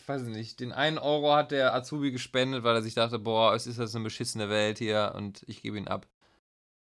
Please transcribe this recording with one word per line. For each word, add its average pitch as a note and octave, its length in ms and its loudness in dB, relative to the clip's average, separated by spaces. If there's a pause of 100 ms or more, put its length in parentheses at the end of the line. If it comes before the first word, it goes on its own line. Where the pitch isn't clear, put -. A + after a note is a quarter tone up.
weiß C#3 160 -4
nicht, A2+ 360 -10
den B2 140 -8
einen D3+ 240 0
Euro D3 360 2
hat D3 180 2
der C3 220 4
Azubi C#3 380 -2
gespendet, B2+ 520 -2
weil A#2 120 4
er A2+ 60 2
sich A2 140 -6
dachte, A#2 220 0
„Boah, A2 380 4
es A#2 100 -2
ist A#2+ 140 -8
das A2+ 160 -4
eine A2+ 80 -4
beschissene A2 460 -4
Welt G#2+ 300 2
hier G#2+ 360 0
und G2+ 320 -8
ich A2 140 -14
gebe G#2+ 160 -6
ihn G2 100 -8
ab.“ F#2+ 180 -4 (800)